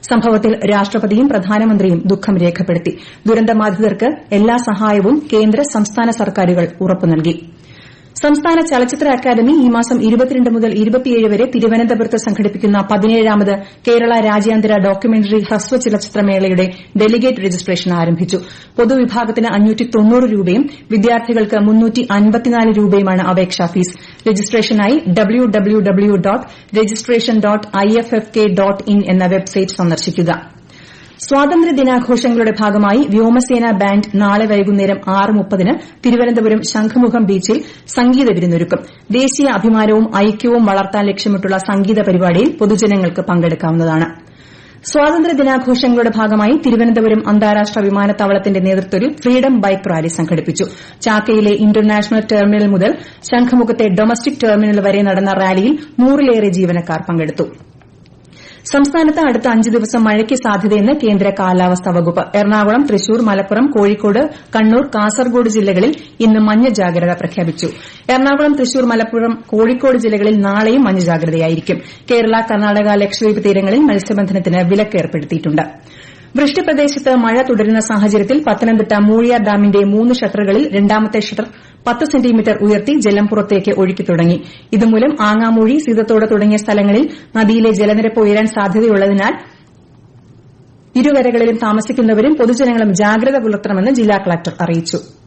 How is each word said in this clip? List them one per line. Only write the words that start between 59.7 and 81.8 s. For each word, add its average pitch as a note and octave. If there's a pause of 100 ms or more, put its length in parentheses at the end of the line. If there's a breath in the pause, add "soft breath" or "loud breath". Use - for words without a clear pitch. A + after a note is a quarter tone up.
ദിവസം A3+
മഴയ്ക്ക് G#3+
സാധ്യതയെന്ന് G#3
കേന്ദ്ര G3+
കാലാവസ്ഥാ F3+
വകുപ്പ്. E3+ (100)
എറണാകുളം, G#3+
തൃശൂർ, A3
മലപ്പുറം, G3+
കോഴിക്കോട്, G#3 (260 loud breath)
കണ്ണൂർ, A3+
കാസർഗോഡ് A#3
ജില്ലകളിൽ G#3 (260 loud breath)
ഇന്ന് A3
മഞ്ഞ G#3+
ജാഗ്രത F3
പ്രഖ്യാപിച്ചു. E3+ (420 loud breath)
എറണാകുളം, C#4
തൃശൂർ, B3+
മലപ്പുറം, A3+
കോഴിക്കോട് B3+
ജില്ലകളിൽ G#3+
നാളെയും G#3+
മഞ്ഞ F#3+
ജാഗ്രതയായിരിക്കും. E3 (300 loud breath)
കേരള, A3+
കർണാടക, G#3
ലക്ഷദ്വീപ് G#3
തീരങ്ങളിൽ G3+
മത്സ്യബന്ധനത്തിന് G3
വിലക്ക് G3
ഏർപ്പെടുത്തിയിട്ടുണ്ട്. D#3 (760 loud breath)
വൃഷ്ടിപ്രദേശത്ത് C#4+
മഴ A#3
തുടരുന്ന A3
സാഹചര്യത്തിൽ G#3+
പത്തനംതിട്ട A3
മൂഴിയാർ A3+
ഡാമിന്റെ G3+
മൂന്ന് A3
ഷട്ടറുകളിൽ G#3
രണ്ടാമത്തെ G#3+
ഷട്ടർ A3 (360 loud breath)